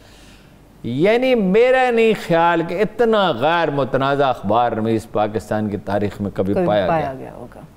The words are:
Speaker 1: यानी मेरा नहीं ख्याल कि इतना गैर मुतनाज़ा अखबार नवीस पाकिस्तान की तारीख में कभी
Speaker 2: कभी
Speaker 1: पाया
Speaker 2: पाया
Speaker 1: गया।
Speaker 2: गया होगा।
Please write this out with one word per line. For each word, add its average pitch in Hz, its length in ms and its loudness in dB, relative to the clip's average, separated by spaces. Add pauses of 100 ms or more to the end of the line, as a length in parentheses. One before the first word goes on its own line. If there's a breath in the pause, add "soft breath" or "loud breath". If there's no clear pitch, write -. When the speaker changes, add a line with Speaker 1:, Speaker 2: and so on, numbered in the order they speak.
(840 loud breath)
Speaker 1:
यानी 214 500 2
मेरा 247 560 4
नहीं 226 220 2
ख्याल 170 500 2
कि 175 120 -6
इतना 214 560 0
गैर 151 400 0
मुतनाज़ा 139 580 0
अखबार 113 500 0
नवीस 110 260 -2
पाकिस्तान 107 640 -4
की 101 80 -4
तारीख 101 440 -4
में 101 100 -4
कभी 98 220 -2
Speaker 2:
कभी 180 120 0
Speaker 1:
पाया 104 220 2
Speaker 2:
पाया 160 160 0
Speaker 1:
गया। 139 100 -8
Speaker 2:
गया 131 180 -14
होगा। - 340 -18 (120)